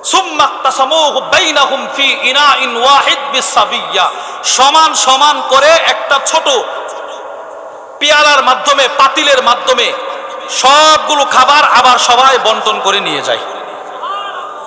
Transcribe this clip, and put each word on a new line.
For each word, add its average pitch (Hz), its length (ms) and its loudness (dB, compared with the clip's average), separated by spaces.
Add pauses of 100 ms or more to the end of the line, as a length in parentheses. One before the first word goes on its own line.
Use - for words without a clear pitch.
সুম্মা 320 400 0
ইকতাসামুহু 277 760 0
বাইনাহুম 277 760 0
ফি 277 260 -2
ইনাইন 254 640 0
ওয়াহিদ 277 360 2 (120)
বিসাবিয়্যা। 196 800 -2 (320)
সমান 294 500 2
সমান 269 560 2
করে 269 180 4
একটা 294 580 2
ছোট 311 240 0 (1500)
পেয়ালার 294 440 4
মাধ্যমে, 262 440 2
পাতিলের 269 560 2
মাধ্যমে 240 500 0 (560)
সবগুলো 294 760 4
খাবার 277 460 4
আবার 247 280 4
সবাই 254 440 4
বন্টন 214 360 -2
করে 185 200 -2
নিয়ে 156 220 -4
যায়। 127 160 -2 (1300)